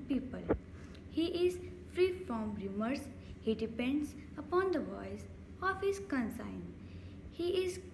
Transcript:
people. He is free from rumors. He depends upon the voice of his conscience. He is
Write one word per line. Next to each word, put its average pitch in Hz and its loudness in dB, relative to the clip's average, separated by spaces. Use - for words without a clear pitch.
people. 208 -2
He 320 2
is 359 4
free 359 6
from 214 0
rumors. 214 0
He 220 4
depends 247 2
upon 359 4
the 311 4
voice 196 -4
of 381 2
his 392 4
conscience. 208 0
He 359 2
is 359 -2